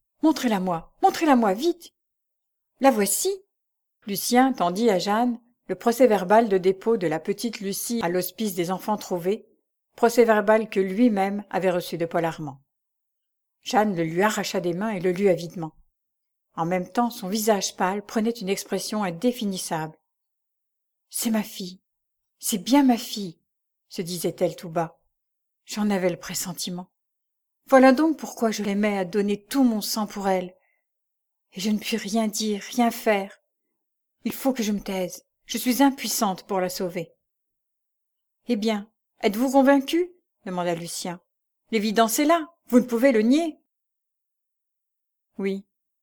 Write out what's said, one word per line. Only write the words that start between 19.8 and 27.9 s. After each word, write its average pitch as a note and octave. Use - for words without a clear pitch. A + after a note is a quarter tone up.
C'est A#3
ma G#3+
fille, F#3
c'est -
bien C4+
ma B3
fille », F#3+
se -
disait-elle E3+
tout F3+
bas. « E3
J'en G#3
avais F#3
le E3+
pressentiment. F3+
Voilà C4